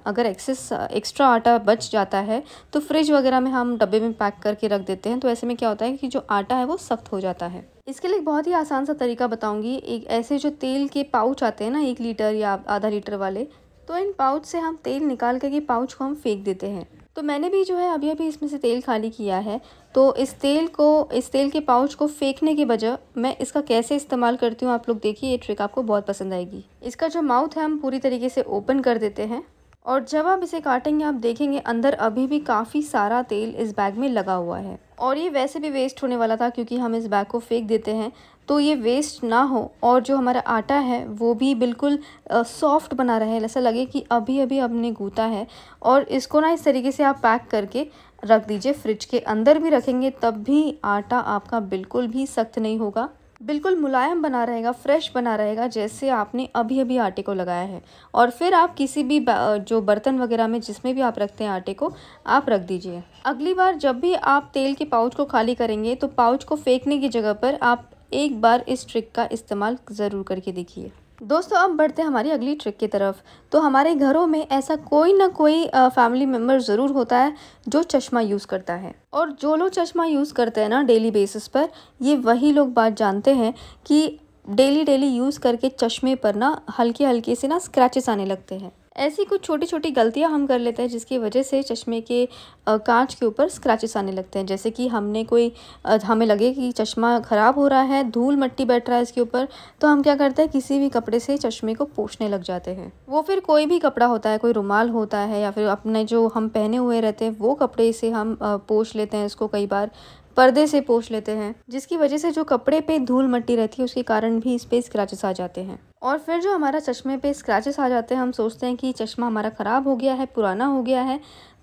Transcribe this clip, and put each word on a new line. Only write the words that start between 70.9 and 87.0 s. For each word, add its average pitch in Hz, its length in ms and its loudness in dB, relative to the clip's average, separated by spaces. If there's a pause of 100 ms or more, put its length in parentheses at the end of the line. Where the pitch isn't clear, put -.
दोस्तों, 320 340 0
अब 370 140 4
बढ़ते 311 300 2
हैं 320 60 0
हमारी 262 240 0
अगली 277 240 -2
ट्रिक 214 220 -8
की 220 100 -2
तरफ। 196 340 -2 (300)
तो 294 80 6
हमारे 294 360 4
घरों 285 320 4
में 311 200 0
ऐसा 277 280 0
कोई 311 380 4
ना 381 140 6
कोई, 320 380 4
अ, 254 240 6
फैमिली 254 360 2
मेम्बर 254 340 2
ज़रूर 233 320 2
होता 247 260 2
है 285 160 4 (340)
जो 285 160 2
चश्मा 254 380 0
यूज़ 202 260 -2
करता 190 260 -6
है, 175 220 -12 (180)
और 311 180 0
जो 285 240 0
लोग 359 140 2
चश्मा 339 360 -2
यूज़ 294 280 0
करते 226 280 0
हैं 214 80 0
ना 262 140 2
डेली 226 280 4
बेसिस 202 360 -2
पर, 302 220 0 (320)
ये 285 140 2
वही 247 360 4
लोग 277 220 4
बात 226 200 2
जानते 202 400 2
हैं 254 200 0 (320)
कि 302 340 2 (300)
डेली, 269 340 4
डेली 277 240 4
यूज़ 262 320 0
करके 240 300 0
चश्मे 262 460 -2
पर 208 200 0
ना 269 260 0 (160)
हल्के 233 280 2